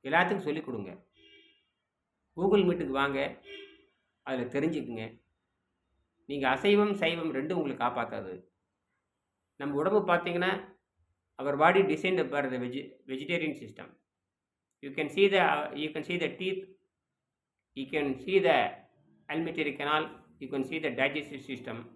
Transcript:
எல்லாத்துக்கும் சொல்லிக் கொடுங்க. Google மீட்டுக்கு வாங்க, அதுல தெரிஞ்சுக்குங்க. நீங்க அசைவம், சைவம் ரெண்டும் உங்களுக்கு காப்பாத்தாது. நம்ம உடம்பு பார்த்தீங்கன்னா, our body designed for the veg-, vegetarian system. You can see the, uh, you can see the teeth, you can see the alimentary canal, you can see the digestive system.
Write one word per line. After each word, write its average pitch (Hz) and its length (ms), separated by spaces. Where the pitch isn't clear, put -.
எல்லாத்துக்கும் 175 420
சொல்லிக் 151 220
கொடுங்க. 98 240
Google 196 320
மீட்டுக்கு 151 320
வாங்க, 139 180
அதுல 127 280
தெரிஞ்சுக்குங்க. 135 500
நீங்க 139 260
அசைவம், 202 480
சைவம் 165 340
ரெண்டும் 156 240
உங்களுக்கு 135 240
காப்பாத்தாது. 113 500
நம்ம 143 200
உடம்பு 196 200
பார்த்தீங்கன்னா, 175 400
our 139 180
body 175 260
designed 180 380
for 143 120
the 127 60
veg-, 123 320
vegetarian 151 480
system. 107 320
You 139 140
can 147 120
see 196 200
the, 190 120
uh, 151 240
you 151 200
can 151 140
see 175 80
the 165 140
teeth, 190 220
you 135 100
can 147 200
see 190 220
the 156 160
alimentary 160 520
canal, 151 240
you 131 80
can 135 160
see 156 160
the 151 100
digestive 139 600
system. 117 280